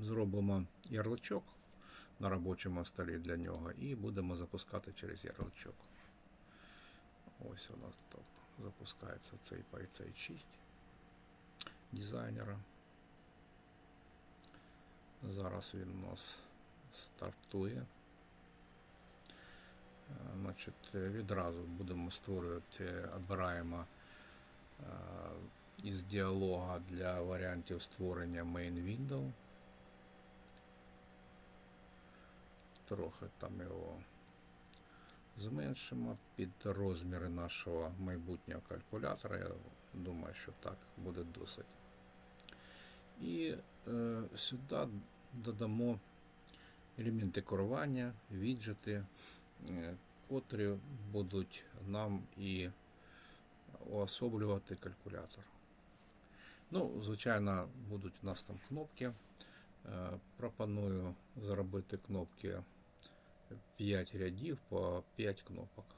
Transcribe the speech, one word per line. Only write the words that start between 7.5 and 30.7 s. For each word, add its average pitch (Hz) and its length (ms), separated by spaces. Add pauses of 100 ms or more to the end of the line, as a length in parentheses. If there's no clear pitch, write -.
у - 80
нас - 160 (160)
так - 120 (420)
запускається 98 760
цей 92 300
PyCite - 440
шість - 440 (1300)
дизайнера. 107 680 (2750)
Зараз 95 520
він 92 280
у 92 60
нас - 280 (580)
стартує. 98 840
Е, 127 40 (2500)
значить, - 520
відразу 95 680
будемо 87 480
створювати, 90 1040
обираємо, 87 720 (920)
е, - 40 (1000)
із 95 200
діалога 95 760
для 90 420
варіантів 90 600
створення 87 640
main 87 400
window. 135 480 (3500)